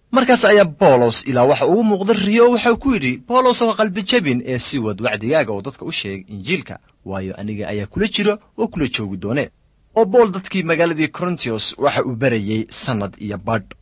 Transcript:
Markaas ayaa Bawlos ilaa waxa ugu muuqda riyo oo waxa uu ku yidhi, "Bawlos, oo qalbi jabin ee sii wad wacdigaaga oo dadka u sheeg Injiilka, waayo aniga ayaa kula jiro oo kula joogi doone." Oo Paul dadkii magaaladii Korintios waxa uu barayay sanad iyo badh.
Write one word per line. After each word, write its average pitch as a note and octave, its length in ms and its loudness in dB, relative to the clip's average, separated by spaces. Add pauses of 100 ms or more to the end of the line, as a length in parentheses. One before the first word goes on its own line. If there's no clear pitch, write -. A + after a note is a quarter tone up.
(120)
Markaas B3+ 320 4
ayaa G#3 200 6
Bawlos C3+ 640 4
ilaa B2 240 2
waxa C#3 160 2
ugu F#3+ 180 4
muuqda G3+ 280 2
riyo A3+ 340 4
oo B3 60 4
waxa A#3+ 200 2
uu A3+ 60 0
ku C#4 160 -2
yidhi, B2+ 220 0 (120)
"Bawlos, B3 340 2
oo A3+ 120 2
qalbi G#3+ 300 -2
jabin D3 420 0
ee B2+ 120 -2
sii C3+ 200 -2
wad G#2+ 220 -4
wacdigaaga A2+ 520 0
oo G2 100 -6
dadka - 220 -12
u E2+ 80 -8
sheeg G2 360 -8
Injiilka, G#2+ 500 -8 (260)
waayo F#2+ 360 -8
aniga G#2 280 -8
ayaa G#2 180 -6
kula G3 220 -2
jiro G#3 260 0 (240)
oo A3+ 100 -2
kula D3+ 200 -2
joogi G2+ 280 -6
doone." G#2+ 280 -4 (520)
Oo A3 100 4
Paul A3+ 260 4
dadkii F#3 300 -4
magaaladii D#3+ 460 0
Korintios C3 680 -6
waxa C3 260 0
uu B2 120 -6
barayay A2 520 -2
sanad G2+ 520 -6
iyo G2+ 180 -8
badh. G#2 320 -4 (120)